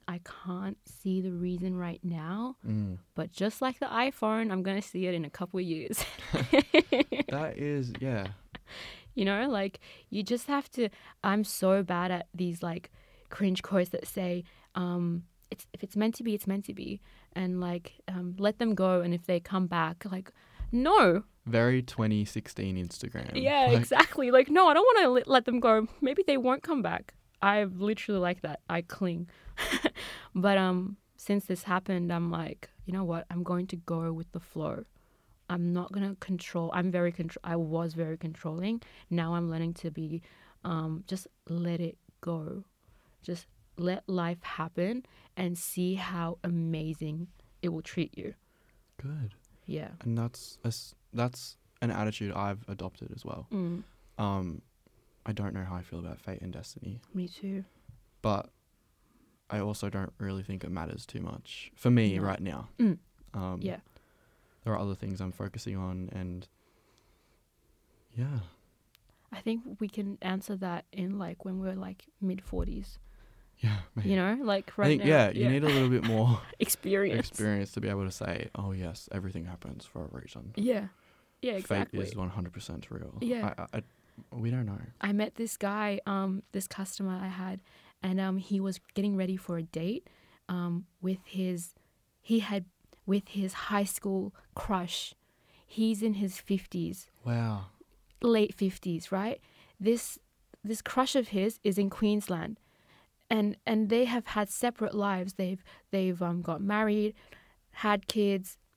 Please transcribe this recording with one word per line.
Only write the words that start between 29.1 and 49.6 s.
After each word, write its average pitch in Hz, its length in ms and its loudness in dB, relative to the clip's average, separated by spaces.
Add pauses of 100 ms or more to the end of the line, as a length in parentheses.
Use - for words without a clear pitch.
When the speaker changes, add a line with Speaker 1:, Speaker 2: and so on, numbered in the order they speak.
Speaker 1:
<laughs> - 800 -4
But, 196 240 4
um, 185 380 0 (200)
since 202 280 0
this 180 180 -4
happened, 180 500 0
I'm 170 180 0
like, 165 380 -6 (160)
"You 175 80 -6
know 190 100 -2
what? 170 280 -2
I'm 175 120 -2
going 180 240 -2
to 190 80 -8
go 165 380 -2
with 165 200 -10
the 175 60 -6
flow. - 460 -6 (640)
I'm 175 240 0
not 175 180 -2
gonna 196 280 -2
control." 175 540 -4
I'm 180 160 2
very 175 220 2
contr-, 165 320 -6
I 170 140 -2
was 165 360 0
very 165 240 -2
controlling. 170 640 -4 (280)
Now 170 260 2
I'm 170 160 0
learning 165 220 -2 (100)
to 165 80 -4
be, 160 300 -6 (420)
um, 160 440 -2
just 185 200 -6 (220)
let 170 320 0
it 170 160 -4 (240)
go. 165 420 -6 (580)
Just 175 240 -8 (320)
let 180 300 -2
life 175 340 0
happen 180 640 -2 (300)
and 175 220 -2
see 180 380 0
how 175 480 -4
amazing 160 840 -2 (340)
it 180 80 0
will 160 120 -4
treat - 360 -4
you. 202 160 -8 (640)
Speaker 2:
Good. 135 360 -6 (320)